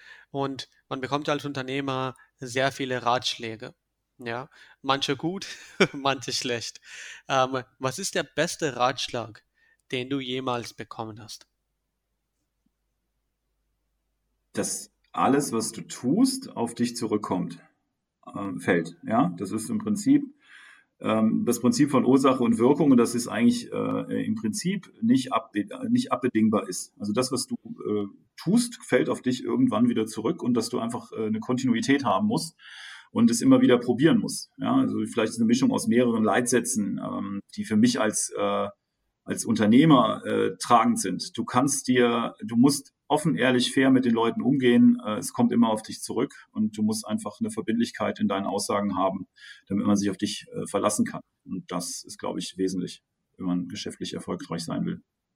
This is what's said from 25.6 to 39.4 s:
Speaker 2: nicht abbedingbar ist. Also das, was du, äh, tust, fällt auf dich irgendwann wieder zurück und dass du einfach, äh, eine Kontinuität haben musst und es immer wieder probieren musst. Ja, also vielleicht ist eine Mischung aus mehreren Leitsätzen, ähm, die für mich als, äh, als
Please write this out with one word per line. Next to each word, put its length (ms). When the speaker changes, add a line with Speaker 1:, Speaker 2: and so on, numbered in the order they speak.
Speaker 2:
nicht 220
abbedingbar 560
ist. 320
Also 140
das, 180
was 160
du, 80
äh, 200
tust, 480
fällt 240
auf 140
dich 200
irgendwann 460
wieder 180
zurück 380
und 120
dass 120
du 120
einfach, 340
äh, 140
eine 120
Kontinuität 640
haben 240
musst 300
und 200
es 80
immer 220
wieder 160
probieren 400
musst. 400
Ja, 180
also 300
vielleicht 260
ist 80
eine 60
Mischung 260
aus 160
mehreren 380
Leitsätzen, 760
ähm, 380
die 80
für 140
mich 240
als, 360
äh, 300
als 200